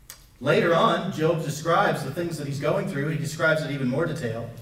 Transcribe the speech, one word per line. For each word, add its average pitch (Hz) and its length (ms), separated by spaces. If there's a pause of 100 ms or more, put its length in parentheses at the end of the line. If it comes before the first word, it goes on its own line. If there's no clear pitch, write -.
(400)
Later 165 360
on, 151 380
Job 160 300
describes 180 600
the 135 80
things 170 260
that 139 80
he's 139 140
going 190 280
through. 143 220
He - 80
describes - 460
it 135 80
even 127 160
more 160 180
detail. 113 460 (100)